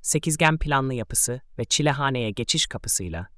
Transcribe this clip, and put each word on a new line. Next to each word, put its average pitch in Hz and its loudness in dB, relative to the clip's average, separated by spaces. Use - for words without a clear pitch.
sekizgen 156 2
planlı 135 0
yapısı 120 -2
ve 120 -2
çilehaneye 139 2
geçiş 123 -2
kapısıyla 87 -4